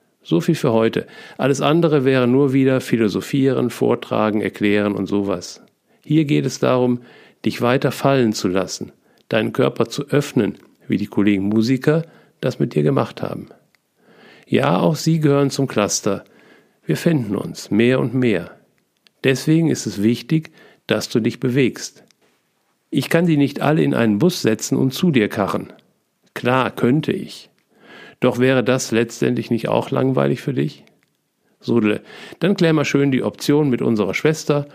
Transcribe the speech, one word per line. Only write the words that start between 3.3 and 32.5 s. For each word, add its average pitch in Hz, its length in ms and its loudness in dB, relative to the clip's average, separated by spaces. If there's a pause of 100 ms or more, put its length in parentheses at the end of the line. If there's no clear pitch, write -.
vortragen, 113 680 0
erklären 104 540 0
und 101 120 -4
sowas. 98 540 -4 (440)
Hier 156 200 2
geht 139 220 0
es - 140 -6
darum, 123 400 2 (440)
dich - 160 -2
weiter 127 300 0
fallen 131 420 2
zu - 140 -4
lassen, 92 460 -4 (360)
deinen 113 240 -2
Körper 127 340 0
zu - 240 -8
öffnen, 131 440 0 (320)
wie - 120 -2
die 101 100 -4
Kollegen 101 400 0
Musiker 131 560 2 (360)
das 139 200 -4
mit 143 160 -2
dir 147 80 2
gemacht 135 380 -2
haben. - 260 -10 (1000)
Ja, 139 320 2
auch 170 160 2
sie 160 240 0
gehören 143 320 2
zum 139 160 -2
Cluster. 101 560 -2 (640)
Wir 156 100 -2
finden 123 380 0
uns - 380 -8
mehr 120 260 2
und 131 160 -4
mehr. 107 380 0 (720)
Deswegen 156 460 2
ist - 160 -4
es 98 160 -6
wichtig, 120 480 0 (380)
dass 107 200 -2
du 123 120 0
dich 117 180 -4
bewegst. 127 640 -2 (880)
Ich - 180 -2
kann 170 160 2
die 160 120 2
nicht 139 240 0
alle 151 240 2
in 139 100 0
einen 113 240 2
Bus 175 240 0
setzen 113 340 0
und 131 160 0
zu 180 200 0
dir 107 160 2
karren. 95 440 -4 (600)
Klar, 123 380 0
könnte 143 400 0
ich. - 360 -10 (680)
Doch 123 220 0
wäre 127 240 4
das 127 260 0
letztendlich 123 580 0
nicht - 200 -2
auch - 240 -2
langweilig 131 480 0
für 131 140 -6
dich? 147 300 -4 (760)
Sodele, 110 400 0 (400)
dann 196 160 0